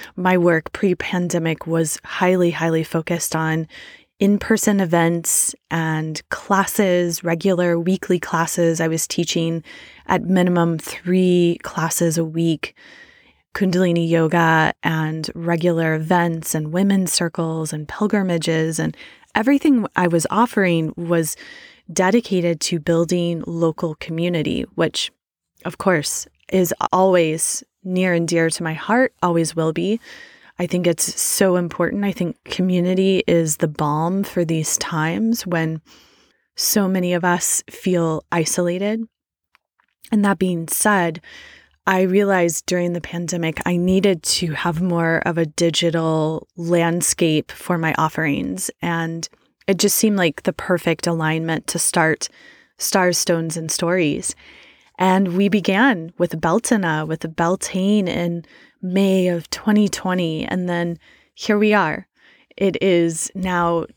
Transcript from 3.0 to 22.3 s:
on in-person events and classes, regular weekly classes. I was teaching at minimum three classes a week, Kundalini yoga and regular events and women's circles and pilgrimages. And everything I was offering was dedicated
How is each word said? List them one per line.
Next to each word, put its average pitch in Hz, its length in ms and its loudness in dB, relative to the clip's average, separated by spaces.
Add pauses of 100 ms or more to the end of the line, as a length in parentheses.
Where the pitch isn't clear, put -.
on 160 320 -2 (520)
in-person 202 600 2
events 170 720 0 (160)
and 160 600 -2
classes, 180 920 0
regular 175 560 2
weekly 180 400 0
classes. 165 600 0
I 165 80 0
was 160 220 -2
teaching 165 520 -2 (440)
at - 180 0
minimum 175 540 2
three 175 840 2
classes 165 540 -2
a 170 60 2
week, 160 540 -2 (760)
Kundalini 175 540 2
yoga 165 680 2 (100)
and 160 520 -2
regular 165 600 0
events 165 600 0
and 156 160 -4
women's 190 400 2
circles 165 640 -4
and 151 160 -8
pilgrimages. 170 880 0
And 156 160 -4 (400)
everything 262 500 4 (120)
I 180 100 4
was 165 220 2
offering 180 680 0
was 170 400 -2 (580)
dedicated 185 680 2